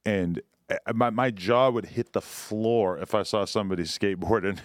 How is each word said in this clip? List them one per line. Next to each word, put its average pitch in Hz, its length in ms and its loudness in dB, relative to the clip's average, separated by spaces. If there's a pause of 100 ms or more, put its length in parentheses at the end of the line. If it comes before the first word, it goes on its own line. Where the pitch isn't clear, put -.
and, 92 360 0 (300)
uh, - 220 -2
my, 120 160 2
my 123 220 0
jaw 117 360 2
would 120 200 0
hit - 260 -6
the 104 80 0
floor 107 800 0
if 92 160 -2
I 104 80 2
saw 104 200 0
somebody 95 400 -2
skateboarding 95 800 0